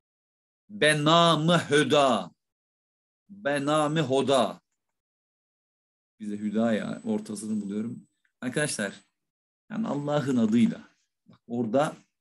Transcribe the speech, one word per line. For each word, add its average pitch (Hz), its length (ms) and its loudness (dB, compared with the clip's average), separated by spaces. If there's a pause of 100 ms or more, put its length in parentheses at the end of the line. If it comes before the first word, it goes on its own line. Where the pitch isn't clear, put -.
(680)
Benamı 156 920 4
Höda. 135 720 2 (1000)
Benamı 147 720 0
Hoda. 131 600 0 (1600)
Bize 104 180 -8
Hüda 110 340 0
ya, 107 320 -4
ortasını 107 580 -6
buluyorum. 107 460 -8 (320)
Arkadaşlar, 127 600 -6 (680)
yani - 180 -6
Allah'ın 143 480 -2
adıyla. 113 520 2 (380)
Bak - 200 -20
orada 120 500 -2 (240)